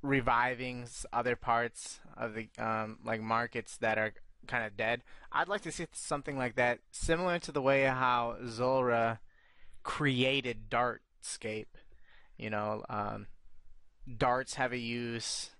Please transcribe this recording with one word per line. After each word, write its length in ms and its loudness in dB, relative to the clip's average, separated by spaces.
reviving 800 2
s-, 280 -10
other 240 2
parts 640 0
of 200 -4
the, 140 -8
um, 440 -2
like, 160 -2
markets 580 -2
that 200 2
are 160 0
kinda 220 -2
dead. 320 0
I'd 160 2
like 140 -2
to 100 -6
see 200 -6
something 460 -4
like 180 -2
that, 240 4
similar 480 2
to 120 -8
the 100 0
way 240 6
how 520 2
Zulrah 720 4
created 840 2
Dartscape. 960 -2
You 140 -6
know, 380 -2
um, 380 -4
darts 360 2
have 180 0
a 60 -2
use 720 -4